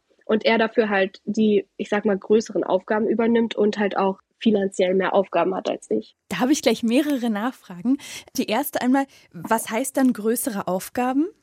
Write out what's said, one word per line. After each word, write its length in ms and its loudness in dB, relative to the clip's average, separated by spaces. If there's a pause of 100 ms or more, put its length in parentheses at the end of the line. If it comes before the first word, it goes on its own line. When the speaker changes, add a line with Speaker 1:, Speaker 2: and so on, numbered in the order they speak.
(260)
Speaker 1:
und 180 0
er 140 4
dafür 320 0
halt 340 0
die, 420 2 (120)
ich 100 -8
sag 160 -2
mal, 140 2
größeren 440 0
Aufgaben 460 -2
übernimmt 460 2
und 240 2
halt 180 0
auch 220 0 (220)
finanziell 540 2
mehr 200 0
Aufgaben 400 0
hat 160 -4
als 200 -6
ich. 260 -6 (120)
Speaker 2:
Da 120 -6
habe 120 4
ich 80 0
gleich 220 0
mehrere 480 0
Nachfragen. 680 -4 (400)
Die 100 -2
erste 360 -2
einmal, 240 2 (260)
was 380 -2
heißt 260 -4
dann 160 4
größere 560 -2
Aufgaben? 600 -2 (140)